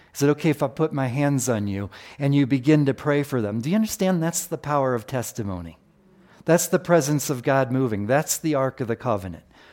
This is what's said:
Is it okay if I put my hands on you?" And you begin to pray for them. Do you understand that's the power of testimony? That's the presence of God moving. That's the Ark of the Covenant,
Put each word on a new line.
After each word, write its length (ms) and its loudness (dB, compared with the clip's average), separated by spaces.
Is 80 0
it 60 6
okay 200 2
if 140 0
I 40 0
put 260 -2
my 140 -2
hands 420 0
on 180 0
you?" 220 -4
And 160 0
you 140 4
begin 380 4
to 80 2
pray 280 0
for 200 -2
them. 180 -2
Do 100 -4
you 60 2
understand 480 0
that's 220 -4
the 120 -6
power 380 0
of 100 -4
testimony? 720 -6
That's 220 4
the 120 2
presence 500 2
of 140 -4
God 280 2
moving. 360 0
That's 300 0
the 180 -2
Ark 240 -2
of 80 -4
the 80 -2
Covenant, 480 -4